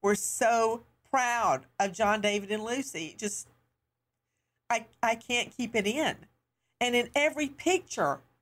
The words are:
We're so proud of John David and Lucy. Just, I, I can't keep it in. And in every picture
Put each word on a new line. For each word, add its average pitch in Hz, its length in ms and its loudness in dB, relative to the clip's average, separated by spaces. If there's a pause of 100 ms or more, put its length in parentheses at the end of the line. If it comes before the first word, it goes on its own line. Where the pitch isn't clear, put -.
We're 202 120 4
so 226 680 2 (280)
proud 240 540 0 (160)
of 196 120 0
John 208 280 2
David 208 300 -2
and 214 120 -4
Lucy. 226 560 -6
Just, - 300 -8 (1200)
I, 233 180 -2 (160)
I 226 120 2
can't 240 420 -4
keep 233 180 -6
it 208 120 2
in. 240 300 -2 (640)
And 240 140 0
in 240 200 2
every 294 340 0
picture 262 720 -2 (220)